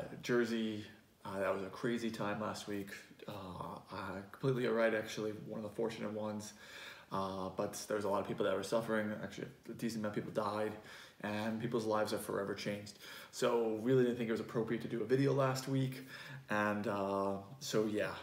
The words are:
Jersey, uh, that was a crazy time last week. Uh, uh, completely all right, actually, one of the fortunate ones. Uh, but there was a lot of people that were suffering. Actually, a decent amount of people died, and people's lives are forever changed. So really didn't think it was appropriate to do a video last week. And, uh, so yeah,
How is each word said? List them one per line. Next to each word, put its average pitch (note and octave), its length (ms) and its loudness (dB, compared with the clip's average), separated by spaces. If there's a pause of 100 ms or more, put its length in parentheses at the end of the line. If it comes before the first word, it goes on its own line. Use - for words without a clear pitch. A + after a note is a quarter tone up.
(220)
Jersey, A2+ 640 2 (400)
uh, E3+ 160 -4
that F#2+ 120 4
was F#2+ 120 0
a F#2+ 40 -4
crazy A#2 400 0
time G#2 320 -2
last G2+ 280 -4
week. G2+ 220 -4 (360)
Uh, F2+ 540 -8 (120)
uh, F#2+ 280 -6 (100)
completely B2+ 380 2
all A2 60 4
right, A2+ 200 6
actually, G#2+ 380 -2 (160)
one G#2+ 100 -6
of A2 60 -6
the G#2+ 100 -6
fortunate A2+ 380 0
ones. G#2+ 400 -4 (580)
Uh, F#2+ 460 0
but - 160 0 (160)
there G#2+ 80 2
was G2+ 80 0
a G2 40 2
lot G2+ 120 4
of F#2+ 80 -2
people A2 160 0
that G2 100 4
were F#2+ 80 0
suffering. A2 480 2 (140)
Actually, - 240 -6 (220)
a - 20 -6
decent A2+ 300 -2
amount G#2+ 140 0
of - 80 -2
people G#2+ 200 0
died, G#2+ 280 0 (500)
and G#2+ 360 0
people's A#2 280 0
lives G#2+ 260 4
are G#2 60 2
forever G2+ 360 -2
changed. G2+ 440 -6 (340)
So A#2 500 4
really B2+ 220 8
didn't A#2+ 140 2
think A#2 100 0
it A2+ 40 4
was G#2+ 100 0
appropriate A2 400 0
to A2+ 60 -4
do A2+ 120 -2
a G#2+ 60 -2
video C3+ 260 6
last C3 360 2
week. C3+ 380 0 (440)
And, G#2 360 2
uh, G2 520 2 (220)
so A2 260 2
yeah, G2+ 260 2 (100)